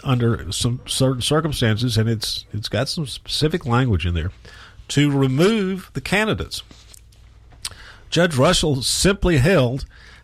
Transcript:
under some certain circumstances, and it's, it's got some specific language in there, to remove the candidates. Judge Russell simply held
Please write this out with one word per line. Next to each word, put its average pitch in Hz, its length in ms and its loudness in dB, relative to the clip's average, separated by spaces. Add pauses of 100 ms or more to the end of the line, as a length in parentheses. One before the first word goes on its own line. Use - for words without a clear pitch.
under 117 480 0
some 123 340 -4
certain 131 360 0
circumstances, 127 760 0
and 110 100 2
it's, - 440 -4
it's 104 160 -8
got 117 200 -2
some 156 180 -6
specific - 600 -4
language 117 400 2
in 87 80 0
there, 85 160 -2 (580)
to 147 220 2
remove 185 840 0
the 135 60 -8
candidates. 196 600 -2 (1500)
Judge 165 260 2
Russell 147 460 2
simply 180 560 2
held 135 460 2 (400)